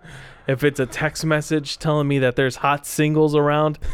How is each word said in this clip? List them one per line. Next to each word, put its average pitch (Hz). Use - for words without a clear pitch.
If 135
it's 147
a -
text -
message 151
telling 151
me 143
that 127
there's 135
hot 143
singles 156
around, 147